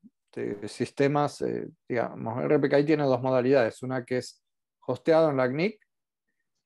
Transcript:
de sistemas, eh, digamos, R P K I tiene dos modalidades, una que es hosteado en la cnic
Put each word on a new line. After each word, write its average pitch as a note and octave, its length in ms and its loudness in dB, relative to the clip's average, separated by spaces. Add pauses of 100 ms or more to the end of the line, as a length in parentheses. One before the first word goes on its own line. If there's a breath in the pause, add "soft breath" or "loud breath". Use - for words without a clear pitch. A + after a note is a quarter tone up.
(360)
de A#2 320 -6
sistemas, C#3 720 -2
eh, A#2+ 260 -4 (220)
digamos, A#2+ 540 -6
R D3 160 2
P C#3 100 0
K C#3+ 100 4
I D3 60 2
tiene D3+ 200 2
dos C3 140 2
modalidades, B2+ 640 2
una B2+ 240 -8
que B2+ 120 -4
es - 260 -10 (420)
hosteado D#3 460 4
en C#3 60 -2
la B2+ 120 2
cnic E3 340 -4 (840)